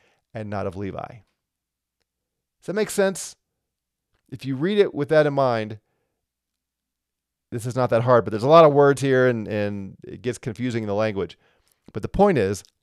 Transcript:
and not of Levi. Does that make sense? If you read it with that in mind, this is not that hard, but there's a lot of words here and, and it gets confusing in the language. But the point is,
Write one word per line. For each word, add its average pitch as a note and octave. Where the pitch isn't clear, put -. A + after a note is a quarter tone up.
and G#2+
not G2
of F2
Levi. G2
Does -
that E3+
make G#3
sense? -
If C3
you C3+
read F#3
it G3
with C#3+
that D3+
in C#3+
mind, A2+
this A#2
is A#2+
not B2
that A#2
hard, A#2+
but G2+
there's G#2
a C3
lot E3
of D3
words C#3+
here C3
and, A2+
and G#2
it G#2
gets A#2+
confusing A#2
in G#2+
the G2+
language. G2
But G2
the -
point G3
is, G2+